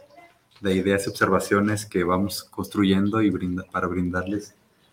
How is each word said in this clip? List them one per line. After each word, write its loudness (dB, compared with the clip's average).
de 0
ideas 0
y -4
observaciones 2
que 0
vamos -2
construyendo 0
y 4
brinda-, -4
para -2
brindarles, -4